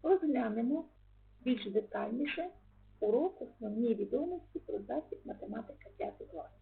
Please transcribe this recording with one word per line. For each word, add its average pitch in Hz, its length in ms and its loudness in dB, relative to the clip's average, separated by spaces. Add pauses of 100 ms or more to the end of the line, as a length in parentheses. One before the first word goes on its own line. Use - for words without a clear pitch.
Розглянемо 277 800 4 (560)
більш 247 260 0
детальніше 220 840 -2 (500)
урок 254 420 2
"Основні 226 520 0
відомості 311 640 -2
про - 200 -6
засіб - 460 -6
математика - 720 -10
п'ятий - 300 -8
клас". - 240 -12 (120)